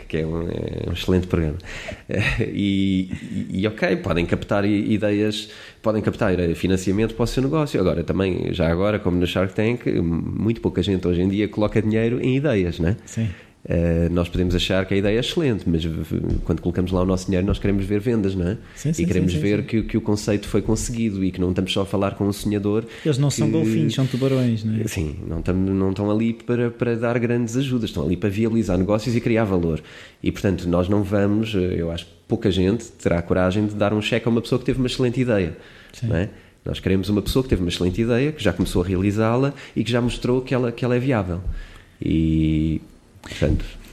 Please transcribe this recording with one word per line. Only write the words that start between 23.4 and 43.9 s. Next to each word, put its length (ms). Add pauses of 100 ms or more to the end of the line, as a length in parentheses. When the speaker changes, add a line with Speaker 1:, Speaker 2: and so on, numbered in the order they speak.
Speaker 1:
que 60
Speaker 2:
golfinhos, 400
são 140
tubarões, 560
não 180
é? 60
Speaker 1:
Sim, 300 (100)
não 140
tam-, 160
não 320
estão 200
ali 240
para, 380
para 240
dar 240
grandes 380
ajudas, 320
estão 160
ali 100
para 140
viabilizar 480
negócios 360
e 60
criar 240
valor. 400 (400)
E, 80
portanto, 340
nós 220
não 160
vamos, 500
eh, 280
eu 100
acho 140
que 60 (180)
pouca 200
gente 440
terá 260
a 20
coragem 460
de 80
dar 180
um 80
cheque 240
a 60
uma 100
pessoa 160
que 80
teve 140
uma 80
excelente 320
ideia, 380 (340)
Speaker 2:
Sim. 160
Speaker 1:
não 80
é? 140 (360)
Nós 140
queremos 300
uma 120
pessoa 220
que 60
teve 120
uma 80
excelente 320
ideia, 300
que 100
já 120
começou 280
a 60
realizá-la 680 (220)
e 80
que 80
já 80
mostrou 420
que 140
ela, 160
que 140
ela 100
é 40
viável. 420 (600)
E, 800 (400)
portanto 440 (280)